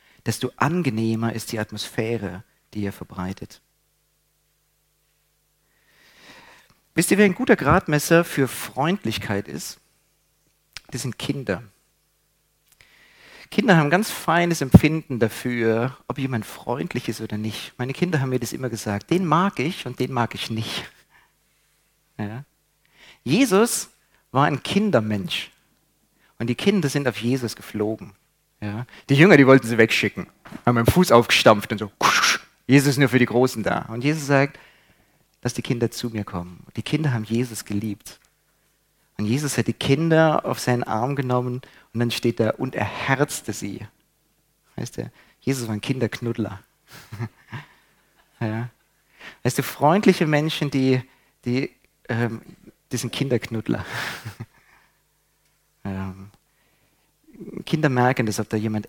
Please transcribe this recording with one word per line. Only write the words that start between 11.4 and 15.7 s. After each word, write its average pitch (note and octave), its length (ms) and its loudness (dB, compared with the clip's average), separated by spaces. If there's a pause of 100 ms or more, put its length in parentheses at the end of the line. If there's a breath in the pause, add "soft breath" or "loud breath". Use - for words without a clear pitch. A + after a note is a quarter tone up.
Kinder A3+ 260 4
haben D3+ 100 6
ein C#3+ 40 2
ganz F#3+ 200 2
feines E3+ 500 0
Empfinden D3 580 4
dafür, A#2 760 -2 (120)